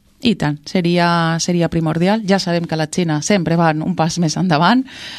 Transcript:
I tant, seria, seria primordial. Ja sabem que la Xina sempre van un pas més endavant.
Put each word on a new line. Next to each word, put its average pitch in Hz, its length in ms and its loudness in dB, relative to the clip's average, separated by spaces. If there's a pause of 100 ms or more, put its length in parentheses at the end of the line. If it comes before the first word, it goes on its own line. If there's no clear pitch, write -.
(200)
I 226 160 2
tant, 147 280 -2
seria, 170 760 0
seria 170 280 0
primordial. 165 580 0
Ja 196 120 2
sabem 170 280 -2
que 165 100 -4
la 156 100 -2
Xina 156 360 -2
sempre 170 340 0
van 160 260 2
un 180 140 -2
pas 165 220 -2
més 160 180 0
endavant. 180 480 2 (340)